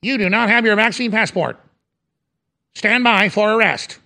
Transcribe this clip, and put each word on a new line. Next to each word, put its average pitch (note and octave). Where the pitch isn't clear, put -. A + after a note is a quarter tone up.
You B3+
do G3+
not G#3+
have A#3
your A3
vaccine A3+
passport. G3
Stand A#3
by G#3+
for G#3
arrest. G#3+